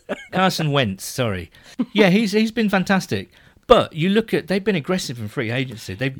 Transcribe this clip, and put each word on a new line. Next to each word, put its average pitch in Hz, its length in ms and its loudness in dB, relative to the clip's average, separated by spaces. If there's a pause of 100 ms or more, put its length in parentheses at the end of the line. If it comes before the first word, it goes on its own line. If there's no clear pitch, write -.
<laughs> - 320 -12
Carson 175 400 0
Wentz, 113 320 0
sorry. 98 460 -4 (420)
Yeah, 196 180 4
he's, 202 220 2
he's 220 200 0
been 220 160 0
fantastic. 185 640 -2 (360)
But 202 260 6
you 165 160 0
look 214 260 0
at, 147 140 -2
they've 196 160 -2
been 196 120 0
aggressive 151 440 -4
in 104 80 -6
free 113 220 -4
agency. 123 440 -6
They've 135 260 -6